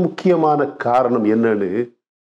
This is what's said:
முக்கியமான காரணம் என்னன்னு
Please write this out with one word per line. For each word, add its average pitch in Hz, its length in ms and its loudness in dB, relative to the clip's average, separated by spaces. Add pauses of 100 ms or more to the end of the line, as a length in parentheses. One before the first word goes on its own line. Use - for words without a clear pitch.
முக்கியமான 156 640 0 (160)
காரணம் 120 480 0
என்னன்னு 110 380 0 (560)